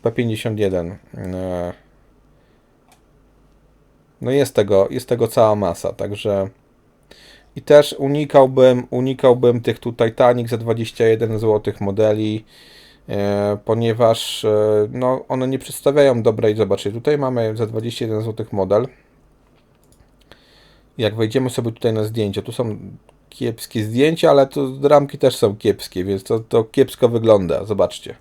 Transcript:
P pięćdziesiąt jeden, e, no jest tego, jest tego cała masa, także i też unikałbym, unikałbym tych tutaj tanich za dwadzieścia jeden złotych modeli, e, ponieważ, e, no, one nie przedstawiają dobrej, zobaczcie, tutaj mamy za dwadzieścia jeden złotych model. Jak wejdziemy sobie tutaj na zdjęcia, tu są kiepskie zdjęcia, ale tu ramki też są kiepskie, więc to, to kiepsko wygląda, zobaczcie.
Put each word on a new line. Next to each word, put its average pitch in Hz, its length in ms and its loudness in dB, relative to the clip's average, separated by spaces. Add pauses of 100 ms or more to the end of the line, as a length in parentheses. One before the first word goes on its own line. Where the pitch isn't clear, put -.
P 113 100 -2
pięćdziesiąt 113 480 -4
jeden, 92 360 -2 (220)
e, 92 560 -8 (2500)
no 123 100 -4
jest 135 240 0
tego, 98 340 2
jest - 200 -8
tego 113 180 0
cała 107 280 4
masa, 90 380 -4
także 101 560 -4 (1040)
i - 60 -14
też 147 380 6
unikałbym, 135 880 4
unikałbym 123 720 2
tych 117 180 -4
tutaj 117 360 -4
tanich 123 340 2
za 117 80 -4
dwadzieścia 113 480 -2
jeden 113 340 0
złotych 107 420 -2
modeli, 107 640 -2 (640)
e, 101 560 -2
ponieważ, 113 800 0
e, 107 460 2
no, 127 360 -4
one 127 200 -2
nie 131 120 -4
przedstawiają 139 640 2
dobrej, 110 320 2
zobaczcie, 101 360 -2
tutaj 123 260 -2
mamy 120 400 -2
za 113 80 -2
dwadzieścia 113 400 -6
jeden 110 160 -4
złotych 110 320 -8
model. 101 340 0 (2000)
Jak 107 180 0
wejdziemy 117 340 0
sobie 117 220 -4
tutaj 113 220 -2
na 107 100 -2
zdjęcia, 107 380 -4
tu 123 100 -12
są 117 260 -6 (520)
kiepskie 117 540 -6
zdjęcia, 147 460 2
ale 139 180 6
tu 139 400 -4
ramki 143 300 4
też 131 180 2
są 104 200 0
kiepskie, 95 480 -4
więc 98 200 -4
to, 113 160 -2
to 113 240 0
kiepsko 131 460 0
wygląda, 101 560 2
zobaczcie. 95 560 -4